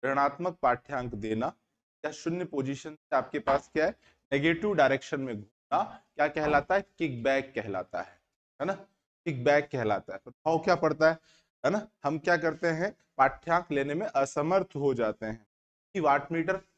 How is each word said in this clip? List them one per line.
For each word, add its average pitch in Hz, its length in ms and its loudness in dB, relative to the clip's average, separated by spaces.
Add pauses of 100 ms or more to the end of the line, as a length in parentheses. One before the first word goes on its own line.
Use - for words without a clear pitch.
ऋणात्मक 143 580 0
पाठ्यांक 123 560 -2
देना 110 340 -2 (520)
या 151 100 -4
शून्य 170 320 -6
पोजीशन 139 500 -6
से - 200 -6
आपके 135 260 0
पास 139 320 -2
क्या 156 120 2
है, 202 100 -2 (360)
नेगेटिव 165 440 0
डायरेक्शन 135 460 2
में 127 140 -6
घूमना, 135 480 -4 (320)
क्या 147 140 2
कहलाता 151 460 2
है? 196 100 0 (120)
किकबैक 135 580 0
कहलाता 95 460 -6
है, - 180 -14 (400)
है 147 80 -4
ना, 196 60 -2 (520)
किकबैक 143 460 2
कहलाता 104 420 -2
है। 98 60 -12
प्रभाव 160 400 -2
क्या 175 180 2
पड़ता 156 320 4
है, 160 100 -2 (440)
है 143 80 4
ना, 208 160 -2 (160)
हम 151 160 0
क्या 175 200 2
करते 160 300 -2
हैं, 170 260 -2 (220)
पाठ्यांक 165 540 2
लेने 139 220 0
में 190 140 -2
असमर्थ 156 680 0
हो 139 200 2
जाते 110 300 -2
हैं 110 200 -10 (500)
कि 196 40 -2
वाट 143 320 2
मीटर 170 300 -2 (160)